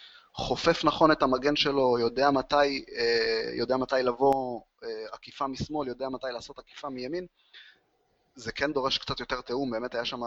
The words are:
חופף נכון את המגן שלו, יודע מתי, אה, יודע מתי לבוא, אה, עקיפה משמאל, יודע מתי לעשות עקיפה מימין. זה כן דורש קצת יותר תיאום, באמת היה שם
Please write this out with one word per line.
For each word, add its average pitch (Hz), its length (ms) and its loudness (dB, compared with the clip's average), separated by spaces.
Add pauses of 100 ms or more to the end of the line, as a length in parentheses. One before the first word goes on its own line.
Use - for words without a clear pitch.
(340)
חופף 135 500 0
נכון 156 280 6
את 151 120 4
המגן 131 320 2
שלו, 135 440 4
יודע 123 320 4
מתי, 139 540 2 (100)
אה, 117 580 0
יודע 123 240 0
מתי 131 180 0
לבוא, 127 680 2 (220)
אה, 110 280 -8
עקיפה - 360 -8
משמאל, 139 400 -6
יודע 127 220 -6
מתי 131 220 -8
לעשות 120 280 -12
עקיפה - 300 -14
מימין. 139 380 -8 (1080)
זה 113 160 -10
כן 143 220 -2
דורש 131 240 0
קצת - 220 -6
יותר 127 220 -6
תיאום, 127 300 -4
באמת 117 240 -4
היה 120 100 -2
שם 123 220 -6